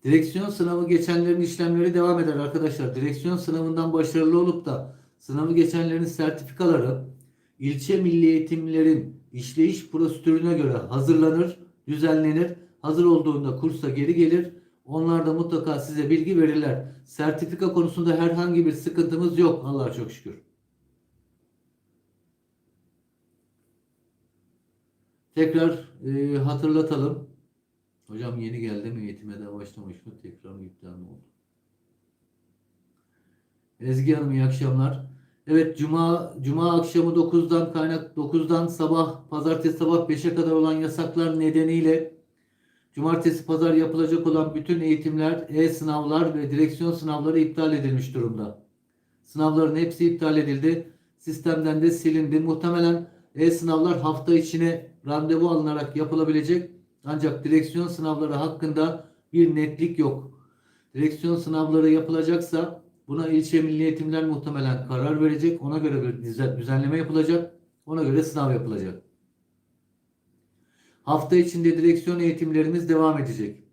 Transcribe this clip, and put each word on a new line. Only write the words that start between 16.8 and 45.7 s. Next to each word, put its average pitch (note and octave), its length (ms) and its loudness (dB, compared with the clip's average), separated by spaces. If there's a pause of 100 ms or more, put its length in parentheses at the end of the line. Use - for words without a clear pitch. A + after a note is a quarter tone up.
Sertifika E3 680 -4
konusunda E3 440 0
herhangi E3+ 500 2
bir D3+ 60 2
sıkıntımız E3 680 -2
yok D#3+ 260 4
Allah'a C3 280 -4
çok A2+ 200 -10
şükür. - 300 -18 (4000)
Tekrar, D#3+ 540 2 (180)
e, C#3 300 -2
hatırlatalım. D3 920 0 (800)
Hocam A#2+ 320 -10
yeni A2+ 200 -8
geldim, A2+ 380 -8
eğitime G#2 420 -14
daha G#2 140 -14
başlamış G2+ 520 -18
mı? G#2+ 60 -20 (100)
Tekrar G2 380 -20
iptal F#2 280 -20
mi F2+ 200 -20
oldu? - 160 -20 (2500)
Ezgi C3+ 340 2
Hanım C#3+ 180 -2
iyi C3 100 2
akşamlar. C3 640 0 (400)
Evet, D#3+ 320 2
cuma, E3 600 0
cuma E3 400 2
akşamı E3 340 0
dokuzdan E3+ 580 2
kaynak, D#3+ 440 -4
dokuzdan D#3+ 500 0
sabah, D#3+ 640 -2
pazartesi D#3 480 -2
sabah E3+ 300 2
beşe D#3+ 260 -2
kadar E3 160 0
olan D#3+ 220 2
yasaklar D#3+ 680 -2
nedeniyle D#3+ 760 2 (800)
cumartesi, E3 540 0
pazar D#3+ 280 2
yapılacak D#3+ 520 2
olan D#3 280 0
bütün E3 260 -2
eğitimler, D#3 680 0
e-sınavlar D#3 840 0